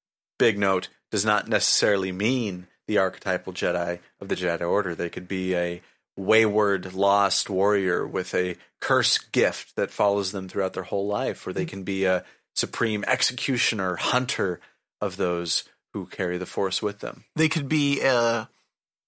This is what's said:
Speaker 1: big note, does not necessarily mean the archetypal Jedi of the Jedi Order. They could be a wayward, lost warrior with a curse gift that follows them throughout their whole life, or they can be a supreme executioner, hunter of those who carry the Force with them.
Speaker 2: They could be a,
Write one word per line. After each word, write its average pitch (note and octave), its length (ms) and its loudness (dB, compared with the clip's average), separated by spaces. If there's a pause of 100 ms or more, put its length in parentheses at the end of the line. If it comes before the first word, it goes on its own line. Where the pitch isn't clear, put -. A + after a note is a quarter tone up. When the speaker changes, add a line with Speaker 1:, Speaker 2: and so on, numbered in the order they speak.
(380)
Speaker 1:
big A2+ 200 4
note, F#2+ 300 2 (220)
does G#2 160 0
not G#2 200 2
necessarily G2+ 640 2
mean G2+ 580 -2 (200)
the G#2+ 80 2
archetypal F#2 560 -2
Jedi F2 460 -2 (200)
of G2 100 -10
the F#2+ 80 0
Jedi E2+ 300 -2
Order. F#2+ 280 0
They F2 160 -4
could F2+ 180 -10
be F#2 260 -2
a F2 280 -2 (340)
wayward, G2+ 800 2
lost G2 560 2
warrior G2 560 2
with F#2 280 -4
a F2+ 220 0 (240)
curse - 380 2
gift - 580 -2
that G2+ 140 -2
follows G2+ 420 2
them F#2+ 160 -6
throughout F#2+ 240 -2
their F#2 120 -6
whole G2 220 -2
life, G#2 400 -4
or F#2 60 -4
they E2 140 -2
can F#2+ 160 -8
be F#2+ 240 0
a F#2 180 2 (300)
supreme G#2+ 520 -2
executioner, A#2 880 -2
hunter A2+ 640 -2 (420)
of F#2 160 -4
those F2 460 0 (300)
who F#2+ 120 -6
carry F2+ 300 -4
the F2+ 80 -4
Force F#2+ 380 -2
with G#2 160 -4
them. - 260 -10 (120)
Speaker 2:
They D#3 120 4
could C#3+ 200 -2
be C#3+ 320 2
a, A#2 480 2 (600)